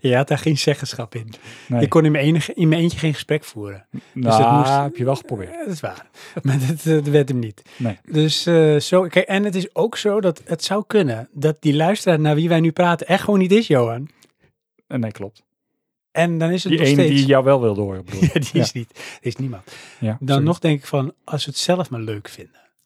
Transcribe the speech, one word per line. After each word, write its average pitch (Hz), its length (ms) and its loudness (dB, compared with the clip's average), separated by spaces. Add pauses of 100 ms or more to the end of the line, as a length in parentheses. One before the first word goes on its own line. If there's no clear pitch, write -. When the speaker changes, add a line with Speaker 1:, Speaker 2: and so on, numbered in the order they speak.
Speaker 1:
Je 127 140 2
had 139 120 2
daar 143 100 0
geen 156 200 -2
zeggenschap - 580 -4
in. 110 180 -14 (340)
Speaker 2:
Nee. 120 140 0
Speaker 1:
Ik 110 80 2
kon 160 160 4
in 151 60 2
mijn 143 140 0
enige, 156 280 0
in 170 140 0
mijn 156 140 2
eentje 170 180 0
geen 156 140 -2
gesprek 151 300 -4
voeren. 101 480 -14
Speaker 2:
N-, - 60 -14 (160)
Speaker 1:
Dus 131 100 -6
dat 110 160 4
Speaker 2:
nou, 117 180 6
Speaker 1:
moest 135 240 4
Speaker 2:
heb 147 140 -4
je 123 100 -4
wel 135 100 0
geprobeerd. 101 360 -10
Speaker 1:
Eh, 339 140 -16
dat 202 80 -6
is 156 60 -10
waar. - 300 -12 (160)
<laughs> - 180 -14
Maar 139 160 0
dat, 147 200 -4
eh, - 140 -10
dat 147 140 0
werd 143 220 2
hem 127 100 -2
niet. 110 220 -10 (160)
Speaker 2:
Nee. 113 220 -6 (120)
Speaker 1:
Dus, 156 340 0
eh, 160 340 4
zo, 185 220 2
kijk, 180 260 0
en 196 160 0
het 202 120 -2
is 190 200 -6
ook 214 220 -2
zo 208 240 0
dat 180 240 0
het - 180 -6
zou 202 240 -4
kunnen 135 440 0
dat 151 300 -2
die 147 140 0
luisteraar 165 440 0
naar 151 160 2
wie 165 140 0
wij 165 100 4
nu 165 120 2
praten 175 360 0
echt 190 160 0
gewoon 202 160 2
niet 185 120 2
is, 220 160 4
Johan. 123 420 0 (800)
Speaker 2:
Eh, 139 120 -8
nee, 110 120 -4
klopt. 101 320 -16 (680)
Speaker 1:
En 170 260 0
dan 165 120 0
is 180 140 -2
het 180 80 -2
Speaker 2:
Die 165 100 2
Speaker 1:
nog 135 80 4
Speaker 2:
ene 143 120 4
Speaker 1:
steeds 147 180 4
Speaker 2:
die 139 60 4
jou 135 180 4
wel 135 180 4
wil 110 140 2
horen, 98 300 -6
bedoel 190 180 -6
Speaker 1:
<laughs> - 0 -
Speaker 2:
je? 156 100 4
Speaker 1:
Ja, 165 60 2
die 131 220 -2
is 113 100 -2
Speaker 2:
Ja. 127 80 -12
Speaker 1:
niet. 113 140 -16
Die - 100 -18 (280)
is - 40 -12
niemand. 123 360 -10 (280)
Speaker 2:
Ja, 113 80 -4 (120)
Speaker 1:
Dan 135 80 -8
Speaker 2:
sorry. 139 160 2
Speaker 1:
nog 170 160 0
denk 151 200 0
ik - 60 -18
van, 139 280 -4 (100)
als - 200 -8
ze - 60 -10
het - 100 -10
zelf 180 300 -2
maar 117 120 -10
leuk 107 280 -10
vinden, - 320 -20 (240)